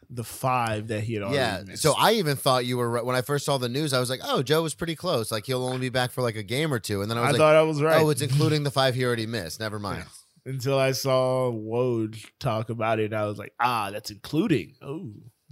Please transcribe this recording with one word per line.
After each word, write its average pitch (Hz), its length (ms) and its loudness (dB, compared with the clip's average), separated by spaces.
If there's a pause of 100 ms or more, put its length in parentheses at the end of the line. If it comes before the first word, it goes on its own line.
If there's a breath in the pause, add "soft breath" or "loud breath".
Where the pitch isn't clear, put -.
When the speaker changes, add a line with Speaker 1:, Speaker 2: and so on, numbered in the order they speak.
Speaker 1:
the 123 160 -10
five 113 640 -2
that 107 160 -4
he 113 100 -4
had 104 80 -4
already 101 140 -2
Speaker 2:
Yeah, 110 300 -2
Speaker 1:
missed. 98 160 -10
Speaker 2:
so 151 140 4
I 156 180 4
even 156 220 0
thought 127 280 2
you 123 140 -2
were 120 100 0
right. 117 160 -2
When 127 100 0
I 127 60 2
first 143 240 -2
saw 143 140 0
the 123 100 -2
news, 139 240 -2
I 127 80 2
was 123 100 -2
like, 131 140 -6
"Oh, 262 180 0
Joe 151 200 2
was 160 120 -4
pretty 165 220 -6
close. 143 340 -2
Like, 110 160 -4
he'll 127 180 -2
only 127 140 -2
be 127 120 -2
back 123 200 0
for, - 120 -4
like, 117 140 -2
a 110 60 -8
game 135 300 -2
or 123 80 0
two." 101 220 -2
And 104 80 -2
then 117 80 -2
I - 20 0
was 123 80 2
Speaker 1:
I 147 40 4
Speaker 2:
like, 120 60 2
Speaker 1:
thought 156 180 8
I 156 60 8
was 156 200 2
right. 160 180 6
Speaker 2:
"Oh, 156 80 4
it's 143 140 0
including 151 420 2
the 143 80 0
five 135 240 2
he 127 80 0
already 117 220 0
missed. 107 340 -6
Never 107 180 -6
mind." 95 300 -6
Speaker 1:
<laughs> - 60 -20 (320)
Until 135 320 -2
I 135 140 2
saw 127 600 2
Woj 110 720 -2 (140)
talk 113 320 -2
about 113 280 0
it, 110 80 2
and 104 80 -4
I 107 120 0
was 104 100 -4
like, 101 240 -14
"Ah, 113 300 2
that's 101 200 -10
including." 139 680 -2
Oh, 143 300 -10 (400)